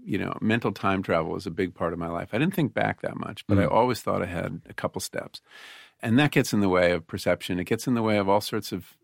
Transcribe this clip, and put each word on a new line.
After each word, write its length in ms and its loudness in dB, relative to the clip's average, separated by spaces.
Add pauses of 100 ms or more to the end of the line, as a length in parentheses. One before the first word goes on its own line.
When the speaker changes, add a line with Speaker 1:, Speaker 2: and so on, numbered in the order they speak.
Speaker 1:
you 120 -2
know, 240 -4
mental 300 2
time 320 0
travel 300 0
was 140 -6
a 40 -6
big 240 -2
part 180 -2
of 60 -6
my 100 -4
life. 240 -6
I 60 -2
didn't 160 0
think 180 2
back 280 -2
that 160 -6
much, 300 -10
but 120 4
I 60 4
Speaker 2:
Mm. 80 0
Speaker 1:
always 280 2
thought 220 -2
I 40 -2
had 420 -6
a 60 -18
couple 260 -4
steps. 420 -10 (580)
And 180 2
that 120 4
gets 220 2
in 80 2
the 80 4
way 240 6
of 140 -2
perception. 520 -2
It 60 -2
gets 220 -2
in 80 2
the 80 0
way 140 2
of 120 2
all 120 4
sorts 300 -6
of 320 -8